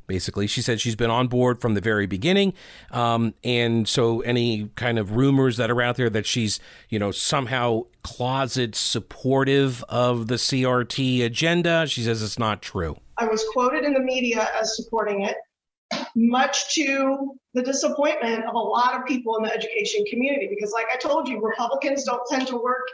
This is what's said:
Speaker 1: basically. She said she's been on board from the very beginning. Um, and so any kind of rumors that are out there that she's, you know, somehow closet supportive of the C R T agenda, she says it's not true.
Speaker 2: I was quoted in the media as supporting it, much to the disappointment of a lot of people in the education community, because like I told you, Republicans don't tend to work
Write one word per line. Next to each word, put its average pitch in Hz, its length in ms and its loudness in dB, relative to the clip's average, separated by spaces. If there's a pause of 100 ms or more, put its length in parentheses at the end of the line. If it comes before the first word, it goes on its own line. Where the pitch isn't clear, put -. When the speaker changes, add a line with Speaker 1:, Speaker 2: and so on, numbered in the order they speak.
Speaker 1:
basically. 98 400 -2
She 123 140 -2
said 113 180 0
she's 113 160 -2
been 117 140 2
on 123 180 2
board 123 320 2
from 113 140 2
the 101 60 2
very 104 260 2
beginning. 160 480 0 (360)
Um, 117 440 2 (100)
and 117 420 2
so 117 360 2
any 117 520 0
kind 120 240 0
of 101 140 -2
rumors 131 460 4
that 117 120 2
are 120 100 2
out 120 160 0
there 120 140 2
that 104 160 -2
she's, 110 320 0 (300)
you 110 100 -2
know, 101 140 0
somehow 120 720 0 (200)
closet 127 720 -2
supportive 135 1120 0
of 120 400 2
the 123 100 0
C 127 260 0
R 123 180 2
T 127 400 0
agenda, 165 640 2
she 127 160 -4
says 113 200 0
it's 104 160 -4
not 110 240 0
true. 82 340 -4 (220)
Speaker 2:
I 233 80 0
was 220 260 0
quoted 262 320 2
in 294 80 0
the 262 80 2
media 247 580 0
as 220 180 -2
supporting 208 460 -2
it, 214 140 -4 (800)
much 247 580 2
to 277 640 0 (180)
the 247 80 0
disappointment 262 840 0
of - 80 -6
a 233 40 0
lot 240 400 2
of 254 80 -6
people 226 300 0
in 220 80 0
the 214 100 -2
education 208 560 -2
community, 254 380 0
because 202 240 -4
like 226 200 -2
I 254 40 -2
told 285 320 0
you, 240 120 -4
Republicans 240 640 -2
don't 247 240 -2
tend 262 200 0
to 254 80 -4
work 247 380 -2